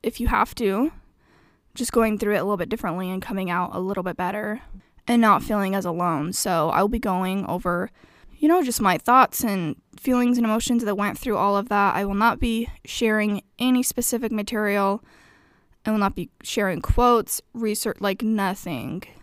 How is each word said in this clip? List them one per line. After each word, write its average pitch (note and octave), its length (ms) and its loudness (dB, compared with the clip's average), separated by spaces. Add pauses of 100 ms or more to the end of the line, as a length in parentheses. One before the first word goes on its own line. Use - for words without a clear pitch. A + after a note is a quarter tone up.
if - 160 -6
you F3+ 100 0
have - 260 0
to, A3+ 380 0 (800)
just - 200 -6
going A3 260 2
through G#3 160 0
it F3+ 40 2
a - 40 0
little G3+ 140 0
bit F3 120 -4
differently F#3 400 -4
and F#3 140 -6
coming F#3+ 260 -6
out F3 240 -2
a F#3 60 -6
little F#3+ 240 -4
bit F3+ 140 -6
better G#3 440 -6 (460)
and A#3+ 160 4
not G#3+ 180 6
feeling G3 320 -2
as F#3+ 120 -2
alone. F3 480 -2
So E3 380 0
I'll G3 180 2
be A3+ 100 -2
going F#3 480 -2
over, F3+ 460 -4 (440)
you D4+ 120 2
know, F4+ 120 6
just B3+ 200 -2
my F#3 180 2
thoughts - 460 4
and F#3 320 -2 (200)
feelings B3 400 2
and A#3+ 80 2
emotions A3+ 400 0
that G3+ 120 -2
went G#3 200 -2
through G#3+ 200 -2
all G3+ 200 2
of G3 120 -2
that. G3+ 260 2
I G3+ 100 0
will G3 100 -4
not A3 260 2
be A#3 280 -2 (160)
sharing G#3+ 580 0 (180)
any B3+ 240 2
specific A#3 480 -2
material. G#3 720 0 (840)
I A3 60 0
will A3 60 2
not G3+ 180 0
be - 120 -8 (140)
sharing F#3+ 380 -2
quotes, A#3+ 600 4 (140)
research, A3 460 -2
like, G3 200 -2
nothing. F#3 840 -4 (180)